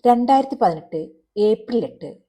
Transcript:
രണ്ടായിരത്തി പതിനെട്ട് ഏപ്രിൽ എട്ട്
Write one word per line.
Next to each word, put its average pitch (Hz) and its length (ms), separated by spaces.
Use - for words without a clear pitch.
രണ്ടായിരത്തി 247 540
പതിനെട്ട് 165 400
ഏപ്രിൽ 220 500
എട്ട് - 200